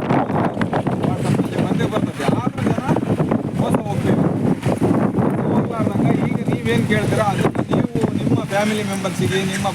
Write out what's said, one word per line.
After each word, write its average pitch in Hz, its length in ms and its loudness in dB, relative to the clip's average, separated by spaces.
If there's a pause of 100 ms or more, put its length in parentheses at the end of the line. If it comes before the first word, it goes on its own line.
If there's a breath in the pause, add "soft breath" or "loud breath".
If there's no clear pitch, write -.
(1040)
WhatsApp-ಅಲ್ಲಿ - 600 0
ಬಂದೇ - 280 0
ಬರ್ತದೆ. - 320 -2 (160)
ಆದ್ರೂ - 280 -2
ಜನ - 140 0 (760)
ಮೋಸ - 160 2 (120)
ಹೋಗ್ತೀವಿ. - 340 2 (1300)
ಹೋಗ್ಲಾರ್ದಂಗ - 600 0 (200)
ಈಗ - 120 -2 (100)
ನೀವೇನ್ 226 420 2
ಕೇಳ್ತೀರಾ 214 400 2
ಅದನ್ನ - 300 0 (140)
ನೀವು - 240 0 (200)
ನಿಮ್ಮ - 200 2 (140)
ಫ್ಯಾಮಿಲಿ 214 380 0
ಮೆಂಬರ್ಸಿಗೆ, 190 480 -2 (140)
ನಿಮ್ಮ 196 220 -2